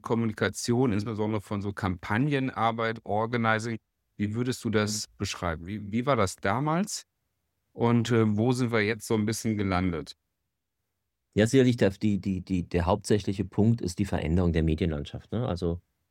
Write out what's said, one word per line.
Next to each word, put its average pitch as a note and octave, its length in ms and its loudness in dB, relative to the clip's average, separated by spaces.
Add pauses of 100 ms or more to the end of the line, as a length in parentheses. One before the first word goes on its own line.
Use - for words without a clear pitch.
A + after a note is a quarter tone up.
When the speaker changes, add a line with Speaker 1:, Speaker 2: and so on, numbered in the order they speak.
Speaker 1:
Kommunikation, A#2 880 0
insbesondere G#2+ 500 -2
von G2+ 200 -6
so G2+ 100 -4
Kampagnenarbeit, A2+ 1300 -2
Organizing, A2+ 720 0 (400)
wie G#2 160 -2
würdest B2 320 -4
du A#2+ 40 -2
das G#2+ 380 0
Speaker 2:
Mhm. - 120 -20
Speaker 1:
beschreiben? E2+ 480 -6
Wie, G#2 240 -10
wie A#2+ 140 -2
war C#3 120 2
das G2 180 0
damals D3+ 680 -2 (640)
und, A#2 400 2
äh, A2+ 140 6 (100)
wo A2+ 160 4
sind B2 220 0
wir A2 80 4
jetzt G#2+ 260 -2
so A#2 60 0
ein G#2+ 120 2
bisschen A2 320 -2
gelandet? F2+ 600 0 (1160)
Speaker 2:
Ja, G#2 140 4
sicherlich B2+ 300 4
der, G2 140 4
die, G2+ 280 0
die, F#2+ 220 -2
die, F2+ 260 -2
der F2 200 0
hauptsächliche G2+ 580 0
Punkt A2+ 340 2
ist - 200 -6
die G2+ 60 0
Veränderung F2 460 2
der D#2+ 120 2
Medienlandschaft, D#2 680 -2
ne? A#2+ 160 -4
Also E2+ 320 -2 (320)